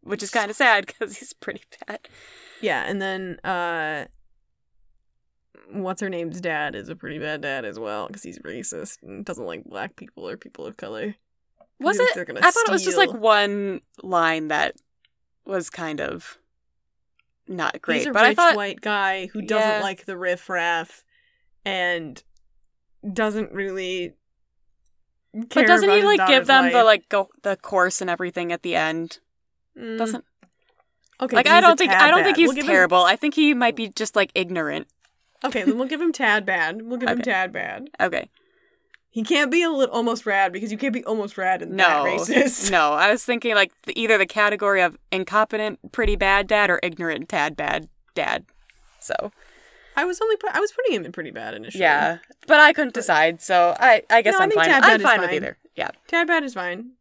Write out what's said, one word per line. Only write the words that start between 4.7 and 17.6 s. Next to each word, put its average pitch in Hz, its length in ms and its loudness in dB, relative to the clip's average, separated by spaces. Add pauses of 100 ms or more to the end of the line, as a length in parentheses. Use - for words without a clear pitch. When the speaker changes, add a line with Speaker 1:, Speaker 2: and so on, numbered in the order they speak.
Speaker 2:
what's 185 320 -8
her 196 80 -6
name's 170 320 -8
dad 151 340 -6
is 101 140 -14
a 165 60 -12
pretty 156 240 -14
bad 151 220 -8
dad 135 220 -8
as 104 160 -12
well 104 300 -8
'cause - 140 -16
he's - 160 -16
racist - 640 -12
and 98 200 -16
doesn't 120 220 -12
like 85 180 -12
black 98 320 -14
people - 320 -18
or 107 100 -12
people - 280 -20
of 214 100 -16
color. 202 400 -12 (640)
Speaker 1:
Was 339 180 -2
Speaker 2:
He - 20 -2
thinks 494 120 2
Speaker 1:
it? - 40 -4
Speaker 2:
they're 175 100 -8
gonna - 200 -12
Speaker 1:
I 359 60 6
thought 453 160 0
it 392 40 0
was 349 120 -2
just, 370 140 0
like, 381 120 2
Speaker 2:
steal. 226 120 -10
Speaker 1:
one 202 600 0 (220)
line 165 460 -2
that 151 260 -2 (680)
was 185 240 -6
kind 156 320 -10
of - 380 -12 (1080)
not 175 340 -6